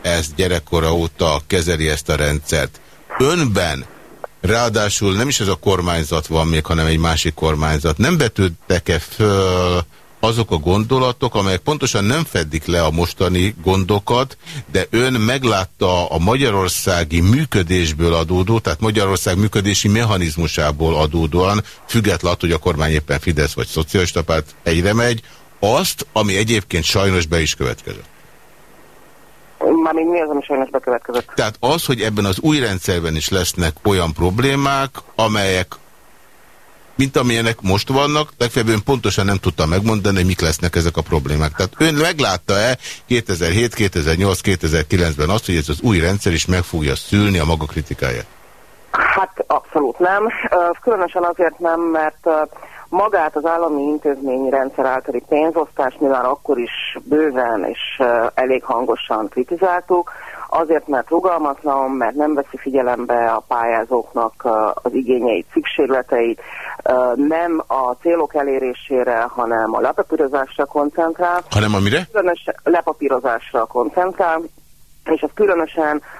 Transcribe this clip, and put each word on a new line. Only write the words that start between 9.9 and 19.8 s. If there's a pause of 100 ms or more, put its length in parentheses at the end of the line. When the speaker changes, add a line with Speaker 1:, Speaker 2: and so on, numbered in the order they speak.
Speaker 1:
azok
a
gondolatok,
amelyek
pontosan
nem
fedik
le
a
mostani
gondokat, (340)
de
ön
meglátta
a
magyarországi
működésből
adódó,
tehát
Magyarország
működési